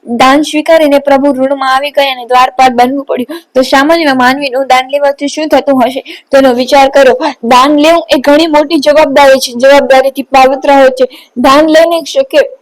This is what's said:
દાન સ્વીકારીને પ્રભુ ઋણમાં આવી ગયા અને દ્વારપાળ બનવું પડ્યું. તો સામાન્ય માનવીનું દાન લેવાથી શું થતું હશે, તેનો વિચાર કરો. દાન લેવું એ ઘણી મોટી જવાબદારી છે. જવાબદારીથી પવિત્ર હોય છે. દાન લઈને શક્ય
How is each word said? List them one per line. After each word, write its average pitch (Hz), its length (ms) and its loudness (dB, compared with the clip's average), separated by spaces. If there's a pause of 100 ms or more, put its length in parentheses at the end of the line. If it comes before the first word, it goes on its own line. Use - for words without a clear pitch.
દાન 262 340 0
સ્વીકારીને 302 580 0
પ્રભુ 277 340 -2
ઋણમાં 262 420 -4
આવી 285 160 -4
ગયા 277 200 -2
અને 247 140 -10
દ્વારપાળ 254 440 0
બનવું 254 360 -2
પડ્યું. 254 360 -8 (140)
તો 254 60 0
સામાન્ય 294 520 0
માનવીનું 262 540 -2
દાન 254 220 0
લેવાથી 285 380 -2
શું 302 200 -6
થતું 277 380 0
હશે, 262 460 -10
તેનો 269 220 2
વિચાર 269 360 0
કરો. 262 300 2 (240)
દાન 262 360 2
લેવું 330 300 2
એ 302 100 0
ઘણી 294 280 2
મોટી 302 320 0
જવાબદારી 277 600 2
છે. 254 200 -10
જવાબદારીથી 269 600 2
પવિત્ર 269 500 0
હોય 269 180 4
છે. - 480 -6
દાન 277 280 2
લઈને 330 360 2
શક્ય 277 380 -4 (220)